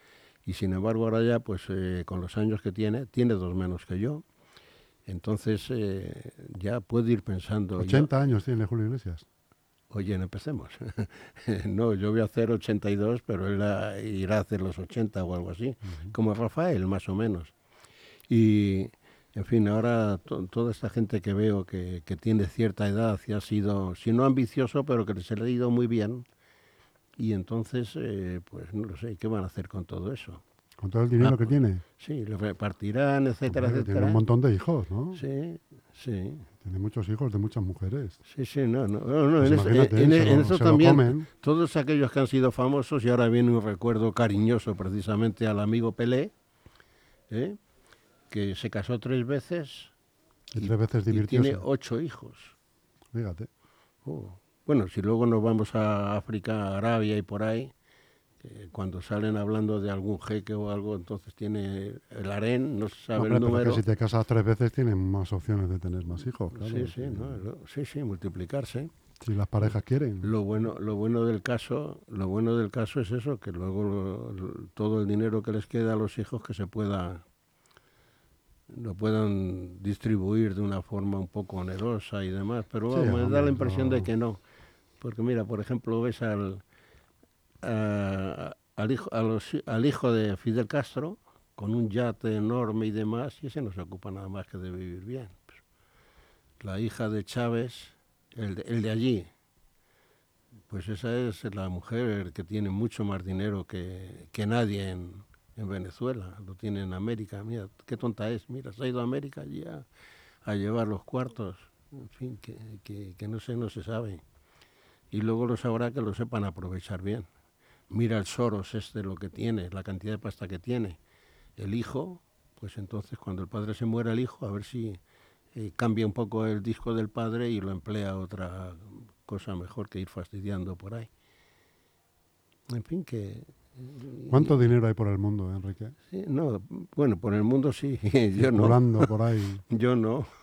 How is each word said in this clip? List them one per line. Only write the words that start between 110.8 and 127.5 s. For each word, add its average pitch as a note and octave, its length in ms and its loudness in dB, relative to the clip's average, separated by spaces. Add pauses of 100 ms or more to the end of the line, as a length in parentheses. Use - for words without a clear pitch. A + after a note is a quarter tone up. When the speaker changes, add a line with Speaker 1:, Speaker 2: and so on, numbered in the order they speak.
Speaker 1:
los G#2 160 -4
cuartos, A#2+ 520 -6 (360)
en C3+ 160 -18
fin, B2 300 -12
que, - 180 -16 (260)
que, G2+ 360 -14
que G#2+ 100 -8
no A2 100 -6
sé, A#2+ 160 -8
no A#2 140 -4
se G2 140 -10
sabe. A2 400 -8 (880)
Y G#2 100 -4
luego A2+ 260 0
lo A#2 100 0
sabrá A#2+ 360 -2
que C3+ 80 -6
lo G#2+ 120 -2
sepan A2+ 320 -4
aprovechar F2+ 580 -8
bien. G2+ 220 -4 (640)
Mira A2 300 0
el G#2 80 -2
Soros G#2+ 480 -2
este, G#2+ 300 -8
lo F#2+ 100 -6
que F#2+ 140 -10
tiene, G#2 420 -4
la F#2+ 140 -8
cantidad G2+ 300 -8
de G2+ 40 -6
pasta G2+ 300 -10
que F#2 100 -8
tiene. A2 400 -4 (580)
El G2+ 180 -6
hijo, C#3+ 460 -6 (380)
pues - 200 -14
entonces G#2 380 -10
cuando F#2+ 260 -8
el F2 60 -10
padre G#2+ 260 -6
se B2 100 -6
muera, A2+ 280 0
el A2+ 60 0
hijo, B2 260 -6
a G#2 60 -6
ver G2+ 140 -6
si, A2 340 -10 (560)
eh, G#2+ 220 -10
cambia A2+ 280 2
un G#2 80 2
poco A2 340 -2
el G#2+ 180 -2
disco A2+ 300 -4
del A2 160 -2
padre A#2 380 -4
y A2 120 -2